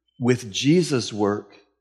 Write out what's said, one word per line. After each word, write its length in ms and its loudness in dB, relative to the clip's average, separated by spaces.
with 320 0
Jesus' 600 0
work 440 -2